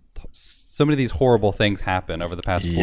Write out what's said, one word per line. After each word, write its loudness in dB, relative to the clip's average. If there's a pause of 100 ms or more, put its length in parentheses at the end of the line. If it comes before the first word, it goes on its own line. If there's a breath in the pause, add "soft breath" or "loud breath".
(320)
so -4
many 2
of 2
these 0
horrible 4
things 0
happen -4
over -6
the -10
past -2
four -2